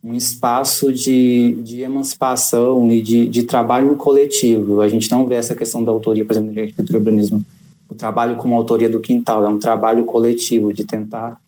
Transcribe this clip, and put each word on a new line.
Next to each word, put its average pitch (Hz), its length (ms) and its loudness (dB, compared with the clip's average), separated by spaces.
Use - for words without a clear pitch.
um 117 120 -12
espaço 127 800 -2
de, 123 680 2
de 120 200 -12
emancipação 127 1080 0
e 117 120 4
de, 117 260 2
de 117 160 0
trabalho 127 540 2
coletivo. 120 800 2
A 104 80 4
gente 110 240 0
não 127 160 2
vê 123 80 0
essa 117 180 -4
questão 117 300 -4
da 113 80 0
autoria, 110 320 0
por 107 80 -4
exemplo, 110 220 -2
de 107 80 -6
arquitetura - 360 -4
e - 20 2
urbanismo. 104 460 2
O - 40 -18
trabalho 117 440 -4
como 120 180 -2
autoria 117 320 2
do 110 140 0
Quintal 117 420 0
é 104 60 2
um 104 100 0
trabalho 113 460 0
coletivo 117 680 0
de 101 140 -6
tentar 113 520 -10